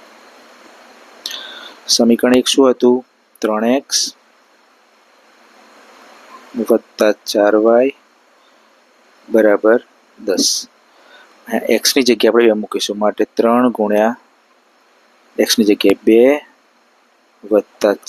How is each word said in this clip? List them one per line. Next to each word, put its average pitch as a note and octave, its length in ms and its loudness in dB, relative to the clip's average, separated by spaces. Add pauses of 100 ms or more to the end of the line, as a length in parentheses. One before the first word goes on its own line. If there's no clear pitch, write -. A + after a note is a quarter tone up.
(2000)
સમીકરણ B2 440 2
એક - 120 -2
શું C3+ 200 2
હતું? B2 320 0 (360)
ત્રણ G#2+ 240 -2 (140)
એક્સ - 200 -8 (2750)
વત્તા - 440 0 (200)
ચાર G#2 220 2 (120)
વાય A#2+ 260 2 (1400)
બરાબર A2 480 2 (460)
દસ. F#2 200 -4 (1000)
અહીંયા - 300 -4
એક્સની - 320 0
જગ્યાએ A2+ 240 0
આપણે A#2 160 4
બે G#2+ 140 0
મૂકીશું, G2+ 400 -8
માટે G#2+ 220 -2 (120)
ત્રણ A#2+ 420 0
ગુણ્યા G#2+ 360 0 (1300)
એક્સની G#2+ 260 0
જગ્યાએ G2 360 0
બે A2+ 140 4 (1300)
વત્તા G#2 440 -2 (140)